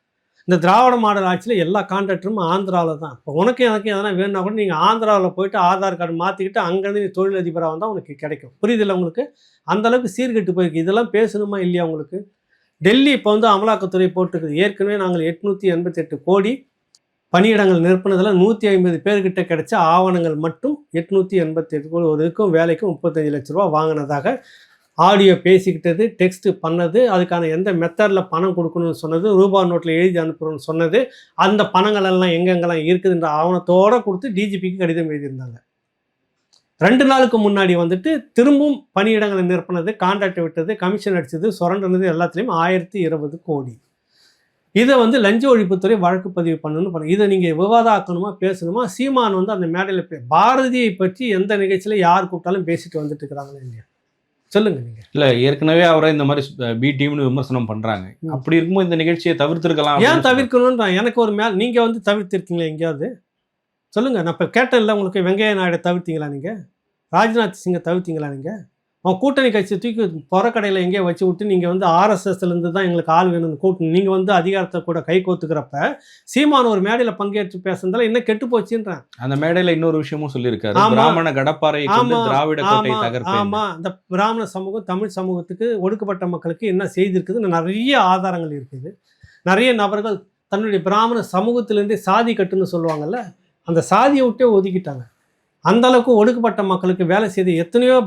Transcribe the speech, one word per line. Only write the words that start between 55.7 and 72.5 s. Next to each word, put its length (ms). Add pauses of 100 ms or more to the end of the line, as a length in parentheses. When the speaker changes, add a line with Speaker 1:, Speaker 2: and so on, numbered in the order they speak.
Speaker 2:
அவரை 280
இந்த 120
மாதிரி 220
சு-, 340
பி 100
டீம்னு 380
விமர்சனம் 380
பண்றாங்க. 400 (140)
Speaker 1:
ம். 140
Speaker 2:
அப்படி 220
இருக்கும்போது 340
இந்த 140
நிகழ்ச்சியை 320
தவிர்த்திருக்கலாம் 640
Speaker 1:
ஏன் 80
Speaker 2:
அப்படின்னு 180
Speaker 1:
தவிர்க்கணும்ன்றான்? 680
எனக்கு 240
ஒரு 100
மேல், 240
நீங்க 260
வந்து 240
தவிர்த்திருக்கீங்களா 680
எங்கேயாவது? 380 (840)
சொல்லுங்க. 280
நான் 180
இப்ப 140
கேட்டேன்ல 440
உங்களுக்கு, 320
வெங்கைய 260
நாயுடு 280
தவிர்த்தீங்களா 460
நீங்க? 220 (640)
ராஜ்நாத் 520
சிங்கை 160
தவிர்த்தீங்களா 480
நீங்க? 220 (540)
அவன் 120
கூட்டணி 340
கட்சியை 280
தூக்கி 240 (280)
புறக்கடையில 520
எங்கேயோ 200
வச்சு 220
விட்டு, 200
நீங்க 220
வந்து 180
ஆர் 240
எஸ் 200
எஸ்ல 180
இருந்து 240